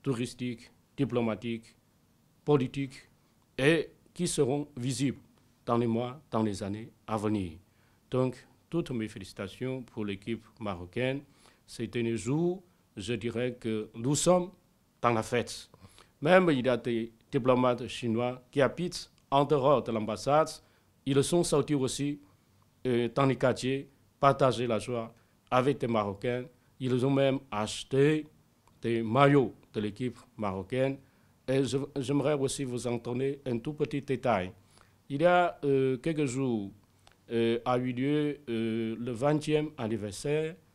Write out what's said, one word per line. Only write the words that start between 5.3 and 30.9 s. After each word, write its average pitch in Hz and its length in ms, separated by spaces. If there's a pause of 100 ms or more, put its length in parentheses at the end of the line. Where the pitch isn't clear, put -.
dans 120 140
les 120 80
mois, 123 340 (100)
dans 110 120
les 101 200
années 104 300 (140)
à 110 100
venir. 101 360 (580)
Donc, 127 360 (220)
toutes 170 220
mes 110 180
félicitations 123 760
pour 110 220
l'équipe 104 400 (160)
marocaine. 110 600 (440)
Ces 117 200
derniers 117 320
jours, 165 440 (320)
je 107 200
dirais 120 440
que 110 360
nous 120 200
sommes 175 360 (500)
dans 120 140
la 110 80
fête. - 480 (520)
Même 175 280
il 127 160
y - 20
a 123 80
des 117 380 (180)
diplomates 123 540
chinois 120 640
qui 143 100
habitent 170 500 (200)
en 143 160
dehors 139 360
de 117 80
l'ambassade. 113 600 (560)
Ils 135 180
sont 175 180
sortis 147 320
aussi, 143 460 (680)
euh, 120 280
dans 139 100
les 135 120
quartiers, 135 520 (300)
partager 131 480
la 117 120
joie 117 360 (360)
avec 127 280
des 135 80
Marocains. 117 580 (340)
Ils 127 280
ont 139 40
même 135 280 (120)
acheté 139 760 (560)
des 113 200
maillots 131 520 (180)
de 113 80
l'équipe 104 380 (180)
marocaine. 110 640 (500)